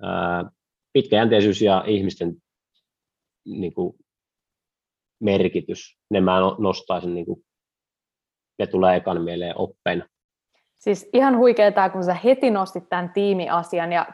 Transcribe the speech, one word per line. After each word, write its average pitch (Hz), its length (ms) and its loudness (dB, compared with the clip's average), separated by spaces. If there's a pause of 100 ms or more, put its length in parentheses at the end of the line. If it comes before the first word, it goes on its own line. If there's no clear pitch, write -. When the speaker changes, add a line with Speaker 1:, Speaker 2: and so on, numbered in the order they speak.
Speaker 1:
ää, 90 480 -4 (440)
pitkäjänteisyys 107 680 2
ja 95 260 2
ihmisten 92 480 -4 (1120)
niinku 90 520 -8 (1200)
merkitys, 95 800 -2 (120)
ne 101 120 2
mä 92 180 4
no-, 95 200 2
nostaisin 90 540 -4
niinku, 87 300 -10 (1160)
ne 98 80 -2
tulee 92 280 2
ekan 87 260 -2
mieleen 87 360 -8
oppeina. 90 500 -6 (720)
Speaker 2:
Siis 202 340 -4
ihan 262 240 4
huikeaa 226 340 4
tää, 190 180 2
kun 185 140 -6
sä 180 100 0
heti 247 380 2
nostit 190 380 -4
tän 180 200 -4
tiimiasian, 175 840 -2
ja 170 200 0